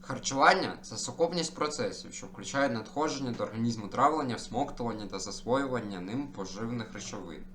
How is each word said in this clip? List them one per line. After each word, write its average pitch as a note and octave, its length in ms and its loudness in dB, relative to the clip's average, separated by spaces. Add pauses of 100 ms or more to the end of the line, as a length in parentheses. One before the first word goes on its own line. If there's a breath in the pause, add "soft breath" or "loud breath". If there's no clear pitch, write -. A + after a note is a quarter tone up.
Харчування — C#3 800 4
це - 140 -10
сукупність E3 580 0
процесів, B2 600 -2
що - 120 -8
включають C3+ 460 0
надходження C#3 600 0
до G#2 120 0
організму A2+ 440 0
травлення, C3+ 460 4
всмоктування A2 720 -2
та F#2+ 120 -6
засвоювання G#2 840 0
ним A#2+ 280 -4
поживних G#2+ 640 -6
речовин. F#2+ 500 -8 (120)